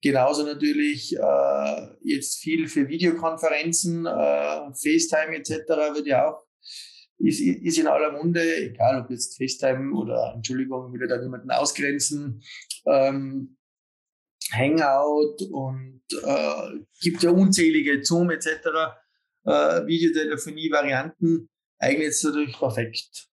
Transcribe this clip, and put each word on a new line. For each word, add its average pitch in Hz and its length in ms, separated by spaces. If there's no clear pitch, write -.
Genauso 143 420
natürlich, 147 720
äh, 139 680
jetzt - 360
viel 160 300
für 139 200
Videokonferenzen, 165 1160
äh, 147 680
FaceTime 160 640
et 143 100
cetera 151 480
wird 147 120
ja 139 220
auch, - 180
ist, - 220
ist - 380
in 156 80
aller 151 260
Munde, 170 300
egal 127 460
ob 113 80
jetzt - 260
FaceTime 131 580
oder, 117 420
Entschuldigung, 127 560
will 123 160
da 123 120
niemanden 127 300
ausgrenzen, 143 920
ähm, 135 680
Hangout 147 1000
und, 131 520
äh, 151 560
gibt 170 220
ja 170 80
unzählige 160 760
Zoom 175 260
et 156 120
cetera, 156 540
äh, 147 420
Videotelefonie-Varianten, 156 1600
eignet 147 360
sich - 100
natürlich 147 340
perfekt. 117 760